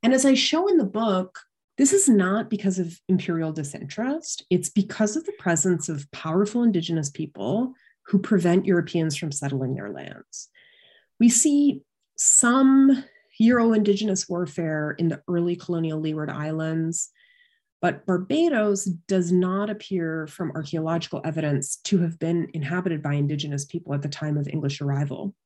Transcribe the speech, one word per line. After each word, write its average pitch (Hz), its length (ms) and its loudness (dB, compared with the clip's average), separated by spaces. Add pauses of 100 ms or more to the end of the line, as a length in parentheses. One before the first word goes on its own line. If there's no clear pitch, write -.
And 240 100 4
as 262 120 2
I 269 100 6
show 320 320 2
in 381 100 4
the 269 80 4
book, 190 540 -2 (400)
this 277 140 4
is 392 160 4
not 208 420 4
because 196 280 -2
of 170 300 -6
imperial 165 440 0
disinterest. 202 960 -8
It's 180 180 0
because 214 480 0
of 320 80 -6
the 403 140 -8
presence 170 500 0
of 143 240 -8
powerful 202 520 -2
indigenous 170 460 0
people 160 640 -4 (320)
who 196 120 2
prevent 185 480 2
Europeans 165 500 0
from 151 160 -6
settling 135 420 -4
their 101 160 -10
lands. - 580 -16 (720)
We 233 100 6
see 285 540 4 (340)
some 269 880 6 (340)
Euro-indigenous 214 920 4
warfare 160 680 -4
in 170 100 2
the - 200 -4
early 175 280 0
colonial 165 440 -4
Leeward 156 280 -4
Islands, 160 840 -4 (680)
but - 240 -2
Barbados 214 800 0
does 180 480 -2
not 185 380 0
appear 165 560 -6
from 160 260 -8
archaeological 160 720 -4
evidence 151 600 -2
to 196 140 2
have 165 200 -2
been 165 340 -2
inhabited 160 500 -4
by 143 120 -2
indigenous 143 500 -4
people 165 300 -8
at 143 80 -4
the 151 60 -6
time 151 280 -6
of 143 120 -4
English 139 320 -6
arrival. 143 540 -4 (120)